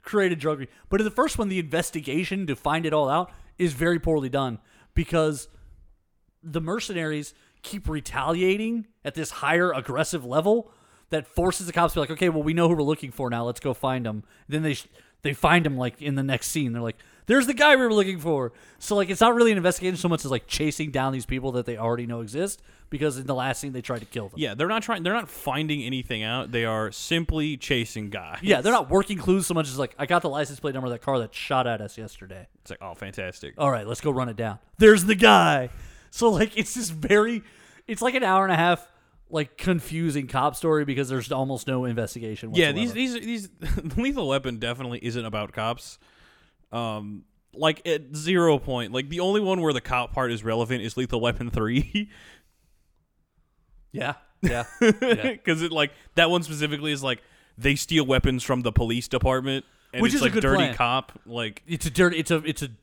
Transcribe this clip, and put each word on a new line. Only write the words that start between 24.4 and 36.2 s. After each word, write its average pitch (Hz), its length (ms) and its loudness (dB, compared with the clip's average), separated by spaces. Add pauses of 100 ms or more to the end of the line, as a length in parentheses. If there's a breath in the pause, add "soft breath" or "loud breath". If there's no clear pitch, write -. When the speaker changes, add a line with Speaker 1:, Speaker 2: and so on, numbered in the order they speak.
Speaker 2:
they're 156 140 -2
not 220 120 0
trying, 208 220 -4
they're 180 100 0
not 226 160 -2
finding 147 540 -4
anything 123 400 -4
out. 117 300 -4
They 117 100 0
are 110 280 -2
simply 156 680 -2
chasing 113 520 -4
guys. 90 320 -10
Speaker 1:
Yeah, 180 200 4
they're 208 120 2
not 165 160 0
working 190 280 0
clues 185 280 2
so 175 80 -4
much 160 140 0
as, 131 100 -10
like, 139 220 -4
"I 143 60 -2
got 175 160 2
the 165 80 -2
license 143 320 -4
plate 143 120 -4
number 131 140 -4
of 120 60 -4
that 117 80 -10
car 135 180 0
that 113 160 -6
shot 127 320 0
at 110 140 -2
us 104 160 -12
yesterday." 95 500 -16 (140)
Speaker 2:
It's - 100 -20
like, - 100 -14
"Oh, 92 140 -12
fantastic." 95 600 -10
Speaker 1:
"All 143 120 2
right, 113 160 -2
let's 113 160 -8
go 151 80 -2
run 127 200 -2
it 107 80 -10
down. 110 220 -6 (180)
There's 214 280 10
the 214 100 4
guy." 170 540 6 (420 loud breath)
So, 233 180 4